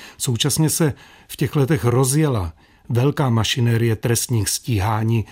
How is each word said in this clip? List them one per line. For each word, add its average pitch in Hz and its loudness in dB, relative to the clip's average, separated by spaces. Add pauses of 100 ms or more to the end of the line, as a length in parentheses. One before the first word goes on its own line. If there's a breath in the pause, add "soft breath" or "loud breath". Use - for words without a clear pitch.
(180 loud breath)
současně 139 0
se 147 0 (340 loud breath)
v - -16
těch - -2
letech 139 2
rozjela 127 0 (360 soft breath)
velká 135 2
mašinérie 117 0
trestních 113 -2
stíhání 110 0